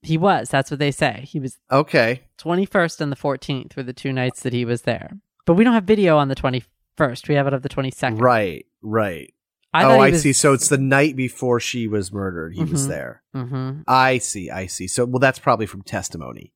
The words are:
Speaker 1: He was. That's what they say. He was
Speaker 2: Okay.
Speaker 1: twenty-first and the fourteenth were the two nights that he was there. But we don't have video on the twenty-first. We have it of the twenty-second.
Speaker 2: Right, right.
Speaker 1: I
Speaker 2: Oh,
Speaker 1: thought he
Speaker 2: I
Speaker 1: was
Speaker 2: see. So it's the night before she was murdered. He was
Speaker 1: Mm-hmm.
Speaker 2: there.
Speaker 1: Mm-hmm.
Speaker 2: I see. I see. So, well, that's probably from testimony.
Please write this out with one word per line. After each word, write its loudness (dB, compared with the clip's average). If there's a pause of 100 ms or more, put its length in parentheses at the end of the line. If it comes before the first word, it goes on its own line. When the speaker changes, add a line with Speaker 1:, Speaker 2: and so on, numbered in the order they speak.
Speaker 1:
He -2
was. 0
That's 0
what -8
they 0
say. -2
He -8
was -10 (120)
Speaker 2:
Okay. 2 (160)
Speaker 1:
twenty-first -2
and -4
the -4
fourteenth -6
were -10
the -10
two -6
nights -2
that -4
he -2
was -2
there. -4 (360)
But 6
we 6
don't 6
have 2
video 4
on 2
the -2
twenty-first. -6
We 2
have 2
it -2
of -4
the -6
twenty-second. -4
Speaker 2:
Right, 2 (160)
right. -4 (400)
Speaker 1:
I 4
Speaker 2:
Oh, 6
Speaker 1:
thought 8
he 8
Speaker 2:
I 6
Speaker 1:
was 2
Speaker 2:
see. 4
So 4
it's -2
the 2
night 2
before 0
she -6
was -2
murdered. -6
He -4
was -2
Speaker 1:
Mm-hmm. -2
Speaker 2:
there. -10 (120)
Speaker 1:
Mm-hmm. -6
Speaker 2:
I 4
see. -8
I -8
see. -10
So, -2
well, -6
that's 2
probably 0
from -14
testimony. -12